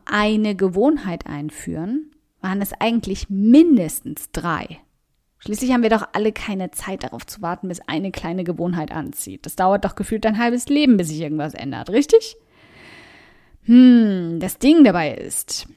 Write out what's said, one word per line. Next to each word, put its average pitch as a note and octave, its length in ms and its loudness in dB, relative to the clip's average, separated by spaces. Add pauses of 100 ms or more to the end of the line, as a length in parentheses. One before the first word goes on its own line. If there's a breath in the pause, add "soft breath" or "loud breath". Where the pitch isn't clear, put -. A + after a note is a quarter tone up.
eine G#3+ 500 0
Gewohnheit F#3+ 680 0
einführen, E3 840 -8 (300)
waren F#3+ 200 -4
es G3+ 180 -6
eigentlich A3 500 -4
mindestens G#3+ 1000 2
drei. E3 480 -8 (640)
Schließlich A#3 300 -2
haben A#3+ 100 2
wir A3 60 2
doch A3 240 2
alle G#3+ 180 0
keine F#3+ 400 -8
Zeit - 320 -10
darauf - 220 -12
zu - 160 -18
warten, F3+ 260 -6
bis F3 140 -8
eine D#3+ 300 -6
kleine F3 340 -6
Gewohnheit E3+ 480 -4
anzieht. - 520 -10
Das - 120 -12
dauert F#3+ 260 2
doch F#3+ 120 -4
gefühlt G#3+ 300 -4
ein A3 120 0
halbes A#3+ 320 -2
Leben, C#4+ 260 4
bis F3+ 140 0
sich D#3 100 -6
irgendwas D3+ 340 -6
ändert, B2+ 360 -10
richtig? C#4+ 480 2 (1300 soft breath)
Hm, A3 760 6
das F3+ 180 -6
Ding D4+ 280 6
dabei E3+ 280 2
ist, - 640 -10